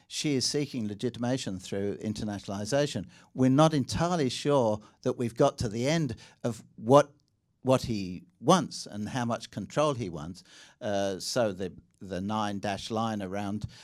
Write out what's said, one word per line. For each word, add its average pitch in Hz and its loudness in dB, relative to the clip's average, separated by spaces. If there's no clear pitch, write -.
Xi - -2
is 123 0
seeking 135 -2
legitimation 117 -4
through 98 -4
internationalization. 107 -4
We're 131 6
not 156 8
entirely 165 2
sure 120 2
that 127 0
we've 120 -4
got 139 4
to 120 -2
the 117 -2
end 147 0
of 120 -4
what, 135 6
what 127 4
he 95 -6
wants 147 2
and 104 -8
how 123 -2
much 117 -4
control 147 -2
he 117 -6
wants. 82 -10
Uh, 98 -2
so 110 0
the, 90 -6
the 92 -6
nine 104 -2
dash 101 -4
line 110 -2
around 101 -6